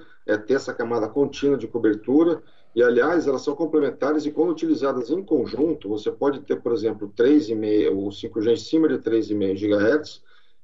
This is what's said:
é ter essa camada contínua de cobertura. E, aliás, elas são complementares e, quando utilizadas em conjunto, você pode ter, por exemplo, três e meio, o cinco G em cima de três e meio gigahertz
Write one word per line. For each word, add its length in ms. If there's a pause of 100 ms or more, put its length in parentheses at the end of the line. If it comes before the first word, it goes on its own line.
(260)
é 120
ter 160
essa 180
camada 360
contínua 500
de 100
cobertura. 760 (340)
E, 60
aliás, 460
elas 140
são 120
complementares 720
e, 60
quando 180
utilizadas 580
em 140
conjunto, 640
você 220
pode 300
ter, 200
por 120
exemplo, 420
três 340
e 60
meio, 500
o 60
cinco 320
G 100
em 40
cima 320
de 100
três 320
e 40
meio 220
gigahertz 640 (440)